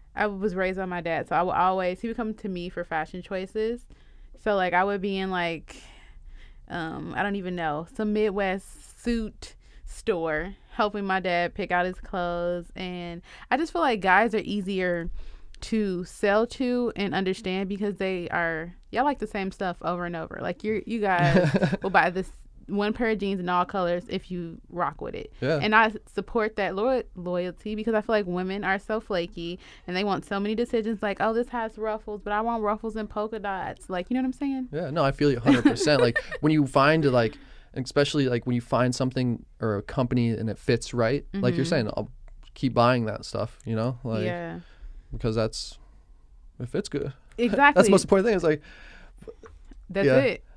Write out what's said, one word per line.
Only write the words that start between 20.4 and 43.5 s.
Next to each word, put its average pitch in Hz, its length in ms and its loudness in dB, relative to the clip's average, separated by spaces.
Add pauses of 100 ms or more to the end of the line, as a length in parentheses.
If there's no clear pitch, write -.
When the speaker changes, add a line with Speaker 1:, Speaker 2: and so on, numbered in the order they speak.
Speaker 1:
Like, 180 220 -6
you're, 214 240 -2
you 220 140 -4
guys 175 500 4 (260)
Speaker 2:
<laughs> - 60 -8
Speaker 1:
will 190 80 -2
buy 175 180 6
this 180 220 -4 (360)
one 208 260 0
pair 233 160 0
of 214 100 0
jeans 196 200 -2
in 180 100 -4
all 180 160 2
colors 175 420 0
if - 240 -6
you 170 260 -8 (120)
rock 160 320 -4
with - 120 -8
it. - 180 -12 (100)
Speaker 2:
Yeah. 143 200 2
Speaker 1:
And 214 140 2
I 220 160 6 (240)
support 220 400 -2
that 190 200 -2
lo-, 240 280 0 (120)
loyalty 180 600 -6
because 220 180 -2
I 214 80 2
feel 226 140 -2
like 208 100 2
women 185 380 -4
are 190 160 0
so 220 220 -4
flaky 175 580 -6 (260)
and 180 100 -4
they 190 100 0
want 196 200 0
so 202 140 -4
many 208 160 -2
decisions 226 480 -2
like, 202 160 -2
"Oh, 220 140 2
this 240 160 -2
has 220 280 -6
ruffles, 214 460 -6
but 202 100 -6
I 208 80 2
want 226 220 -2
ruffles 208 320 -2
and 214 140 -6
polka 214 300 -4
dots." 190 500 -6
Like, 180 200 -4
you 247 40 -2
know 254 80 2
what 262 60 0
I'm 254 60 -2
saying? 269 380 -4
Speaker 2:
Yeah, 160 180 -4
no, 156 140 2
I 139 80 4
feel 147 200 4
you 120 60 2
a 110 40 -4
hundred 240 240 6
percent. 151 360 4
Like, 120 160 4 (140)
Speaker 1:
<laughs> - 80 -8
Speaker 2:
when 156 140 4
you 151 120 6
find, 147 400 6
like, 120 320 4 (360)
especially, 139 560 2
like, 120 180 0
when 123 80 2
you 120 60 2
find 123 340 2
something 127 480 0 (160)
or 107 180 0
a 104 60 -4
company 123 460 2
and 113 200 -2
it 101 80 -4
fits 120 360 -4
right, 120 400 0
like 190 220 2
you're 165 100 0
Speaker 1:
Mm-hmm. 165 40 -2
Speaker 2:
saying, 127 180 0 (100)
I'll - 120 -6 (440)
keep 123 200 -2
buying 120 320 4
that 104 200 -6
stuff, - 400 -6